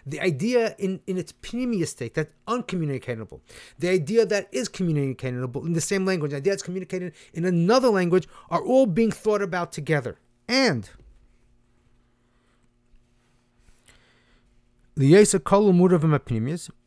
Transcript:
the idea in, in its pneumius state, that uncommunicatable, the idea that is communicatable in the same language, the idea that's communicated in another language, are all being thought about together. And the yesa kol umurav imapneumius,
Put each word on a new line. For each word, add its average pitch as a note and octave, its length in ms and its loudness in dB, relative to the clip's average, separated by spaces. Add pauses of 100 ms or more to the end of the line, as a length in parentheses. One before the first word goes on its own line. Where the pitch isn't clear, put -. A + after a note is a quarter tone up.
the D3 160 -10
idea G3+ 580 0
in, F#3+ 280 -6
in F#3 100 -4
its E3+ 160 -8
pneumius A#3 560 -4
state, - 240 -10
that D3+ 200 -6 (140)
uncommunicatable, D3 960 -6 (380)
the F3+ 100 -2
idea F#3+ 380 2
that G3+ 260 -2
is B3 160 -4
communicatable C3+ 960 -4
in E3 80 -4
the E3 80 0
same F#3+ 240 -4
language, D#3+ 280 -2
the D3 40 -8
idea D3 160 0
that's F#3+ 100 -4
communicated F3+ 520 -8 (180)
in E3+ 140 -4
another F#3+ 420 4
language, F#3 400 2 (220)
are E3+ 120 -2
all C4 220 4
being A3 260 2
thought G#3 300 -2
about F3 320 -4
together. C3+ 460 -4 (280)
And A3 440 0 (4000)
the C#3+ 200 6
yesa G3+ 280 6
kol G3+ 300 4
umurav F3 280 4
imapneumius, C#3+ 720 -2 (160)